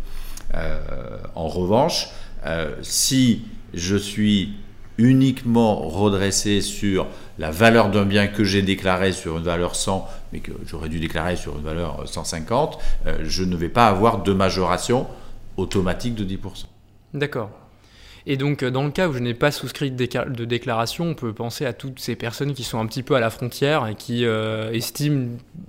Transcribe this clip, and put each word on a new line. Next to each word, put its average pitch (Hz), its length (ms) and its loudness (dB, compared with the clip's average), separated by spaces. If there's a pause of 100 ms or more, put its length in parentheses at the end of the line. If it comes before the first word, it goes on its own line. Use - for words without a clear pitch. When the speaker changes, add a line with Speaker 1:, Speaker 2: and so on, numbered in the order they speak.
(540)
Speaker 1:
Euh, 80 260 2 (560)
en 80 120 -2
revanche, 101 600 2 (360)
euh, 78 260 -2 (100)
si 123 640 2 (300)
je 87 220 0
suis 101 580 2 (440)
uniquement 120 760 6 (120)
redressé 98 720 2
sur 95 480 0 (320)
la 80 120 -2
valeur 110 380 8
d'un 101 160 4
bien 101 220 4
que 107 160 0
j'ai 98 180 4
déclaré 95 520 2
sur 82 240 -6
une 82 60 -4
valeur 87 340 0
cent, 95 320 -2 (240)
mais 80 60 -6
que - 120 -8 (160)
j'aurais 80 220 -8
dû 80 100 -4
déclarer 82 380 -2
sur 73 200 -8
une 73 60 -8
valeur, 78 380 -4
euh, 71 40 -8
cent 78 200 -8
cinquante, 120 540 -2 (280)
euh, 78 160 4
je 90 200 0
ne 90 120 0
vais 82 140 -2
pas 117 180 6
avoir 104 360 4
de 98 100 4
majoration 95 760 2 (480)
automatique 95 600 0
de 104 100 -2
dix 95 120 -4
pour 95 200 -10
cent. - 100 -12 (460)
Speaker 2:
D'accord. 139 360 -4 (800)
Et 139 100 0
donc, 139 260 0
euh, 123 80 0
dans 131 120 0
le 147 60 0
cas 185 180 0
où 151 60 -2
je 127 60 -2
n'ai 120 160 -2
pas 147 160 2
souscrit 135 400 -4
de 127 60 -6
déca-, 123 280 -2
de 117 200 -6
déclaration, 117 640 -2
on 156 40 -2
peut 117 200 -6
penser 117 320 -6
à 120 80 -2
toutes 131 260 -12
ces 117 160 -4
personnes 135 380 -4
qui 120 100 -8
sont 113 160 -4
un 110 80 0
petit 123 160 -6
peu 143 120 2
à 127 40 4
la 113 100 2
frontière 139 560 0
et 107 100 -4
qui, 120 300 -2
euh, 110 460 0
estiment, 131 560 0 (420)